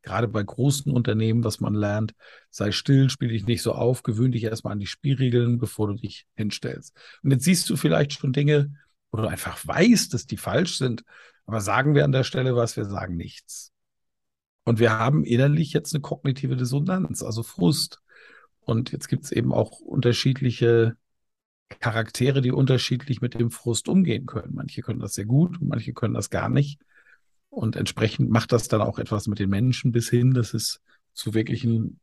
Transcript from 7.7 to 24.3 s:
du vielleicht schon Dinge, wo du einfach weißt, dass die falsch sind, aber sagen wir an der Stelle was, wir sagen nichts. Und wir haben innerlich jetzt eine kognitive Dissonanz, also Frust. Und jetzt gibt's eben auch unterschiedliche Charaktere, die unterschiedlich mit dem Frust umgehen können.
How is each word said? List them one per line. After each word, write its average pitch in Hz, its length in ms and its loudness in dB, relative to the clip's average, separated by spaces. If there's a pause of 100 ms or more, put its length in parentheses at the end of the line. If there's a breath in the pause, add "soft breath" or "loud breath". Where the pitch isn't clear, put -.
du 180 40 0
vielleicht 147 380 2
schon 139 180 -4
Dinge, 143 400 4 (380 loud breath)
wo - 80 -6
du 110 100 0
einfach - 380 -8
weißt, - 480 4
dass - 140 -4
die 104 100 -8
falsch 147 400 -2
sind, 120 260 -4 (440 loud breath)
aber 107 120 -2
sagen 120 360 2
wir 143 100 6
an 139 60 2
der 131 120 2
Stelle 127 320 0
was, 117 220 0
wir 117 80 -4
sagen 95 300 -6
nichts. - 560 -12 (920)
Und 113 140 2
wir 113 140 6
haben 127 320 2
innerlich 143 500 2
jetzt - 220 -2
eine 143 60 -2
kognitive 135 540 -4
Dissonanz, 143 680 -2
also 113 180 -6
Frust. - 580 0 (600 loud breath)
Und - 320 -2
jetzt - 160 -8
gibt's - 240 -4
eben 127 200 0
auch - 280 -2
unterschiedliche 120 1160 2 (840)
Charaktere, 120 600 0
die 127 100 2
unterschiedlich 127 720 0
mit 120 120 -4
dem 120 160 0
Frust - 400 -6
umgehen 156 380 2
können. - 260 -10